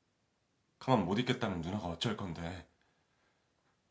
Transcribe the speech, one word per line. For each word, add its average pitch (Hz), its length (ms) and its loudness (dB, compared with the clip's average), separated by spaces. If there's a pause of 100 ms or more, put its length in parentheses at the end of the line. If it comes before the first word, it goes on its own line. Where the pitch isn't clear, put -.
(800)
가만 117 260 4
못 95 140 2
있겠다면 113 420 0
누나가 92 260 -2
어쩔 107 300 -2
건데. 87 500 -6 (1200)